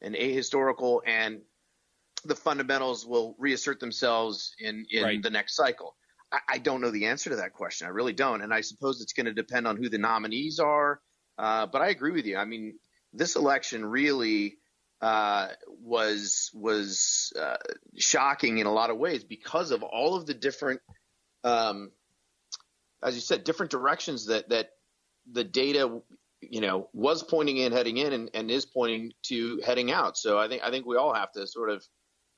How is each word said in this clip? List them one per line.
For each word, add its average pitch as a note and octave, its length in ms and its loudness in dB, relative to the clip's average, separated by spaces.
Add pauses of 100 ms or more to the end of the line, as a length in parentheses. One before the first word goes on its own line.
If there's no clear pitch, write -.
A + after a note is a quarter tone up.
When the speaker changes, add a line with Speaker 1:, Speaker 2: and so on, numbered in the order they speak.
Speaker 1:
an G#2 140 -8
ahistorical, C3 880 2
and A2 360 0 (840)
the D3 120 -2
fundamentals C3 680 0
will A#2 340 0
reassert C3 420 -2
themselves A2+ 800 0
in, G#2+ 320 -8
in A2 120 2
Speaker 2:
Right. G#2 200 2
Speaker 1:
the A2+ 80 -2
next G#2 260 -2
cycle. B2 400 0 (360)
I, C#3 60 2 (100)
I B2+ 100 0
don't C3 220 0
know A#2+ 100 2
the G#2+ 160 0
answer C#3 240 0
to B2+ 60 -2
that F#2 160 -4
question. - 340 -8
I F2+ 40 -8
really A2+ 220 0
don't. A#2 300 0
And A2 120 -2
I A2 80 2
suppose C3 380 -4
it's G#2+ 120 -8
gonna A#2 220 -2
depend A#2 320 -2
on G#2+ 100 0
who A#2+ 120 -2
the G#2+ 100 -2
nominees A2+ 600 0
are. D3 420 4 (360)
Uh, A2 300 0
but C3+ 160 0
I F#3 60 4
agree D#3 240 0
with C#3+ 140 -2
you. G2 100 -2
I G2+ 80 0
mean, A2 340 -8 (340)
this - 240 0
election C3 480 2
really, A2+ 720 2 (440)
uh, G#2 480 2 (320)
was, G#2+ 720 0
was, G#2 880 0
uh, C#2 160 -2 (400)
shocking C3+ 600 2
in G#2 80 2
a G#2 60 4
lot A2+ 180 4
of A2+ 80 -2
ways D#3 240 0
because D#3+ 480 -4
of A2+ 120 0
all C#3+ 340 0
of E3 100 -6
the D3 80 -4
different, C3 460 -2 (640)
um, A2 480 0 (1120)
as A2 120 -2
you A#2 60 -8
said, - 240 0
different D#3+ 260 -2
directions C3+ 560 -2
that, G#2+ 220 -2
that A2+ 220 0 (600)
the A#2 140 -2
data, B2+ 560 2 (400)
you A2+ 200 -8
know, F#2+ 320 0
was D3 300 2
pointing D3 340 2
in, B2+ 160 2
heading A#2 240 2
in, C#3 160 0
and, A#2 220 -4
and A2 160 -4
is C3 160 0
pointing A#2 460 -2 (140)
to A#2 380 -4
heading B2 280 2
out. D3+ 260 0
So G#2 200 2
I G#2+ 100 2
think, B2 160 -6
I A#2 60 -2
think B2+ 140 -2
we A#2+ 120 0
all C3+ 180 4
have G2+ 180 -2
to G2 140 -8
sort A2+ 240 -4
of, G2+ 140 -4 (540)